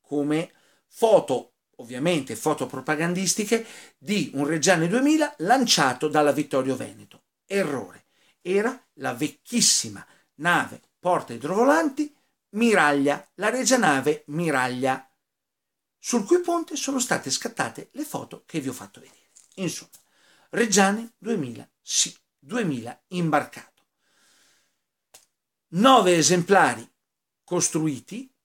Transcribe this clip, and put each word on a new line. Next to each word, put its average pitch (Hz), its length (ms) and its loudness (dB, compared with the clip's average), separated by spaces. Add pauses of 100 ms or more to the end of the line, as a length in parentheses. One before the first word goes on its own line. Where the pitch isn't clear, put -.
come 151 500 -4 (380)
foto, 185 640 0 (220)
ovviamente 127 580 -4
foto 143 320 -2
propagandistiche, 175 960 -2 (320)
di 151 380 -2
un 139 120 -2
Reggiane 165 420 2
duemila 294 500 2
lanciato 165 720 2
dalla 147 240 2
Vittorio 135 420 -2
Veneto. 104 480 -14 (240)
Errore. 147 600 -6 (340)
Era 208 400 -2 (140)
la 131 200 -6
vecchissima 120 920 -2 (320)
nave 151 440 0 (180)
porta 170 340 -2
idrovolanti 269 840 0 (360)
Miraglia, 147 840 2
la 208 160 -2
Regia 254 260 2
Nave 151 520 2
Miraglia, 131 760 -2 (920)
sul 233 260 -4
cui 359 160 4
ponte 330 360 -4
sono 277 220 -4
state 139 320 -2
scattate - 640 -6
le 294 120 -10
foto - 420 -12
che 165 140 -8
vi 131 80 -8
ho 127 40 -8
fatto 101 280 -16
vedere. - 300 -20 (260)
Insomma, - 340 -8 (600)
Reggiane 208 680 2
duemila, 147 500 -6 (140)
sì, - 340 -4 (220)
duemila 139 600 -6 (100)
imbarcato. 160 760 -4 (1900)
Nove 196 440 6
esemplari 160 720 4 (560)
costruiti 165 880 -4 (120)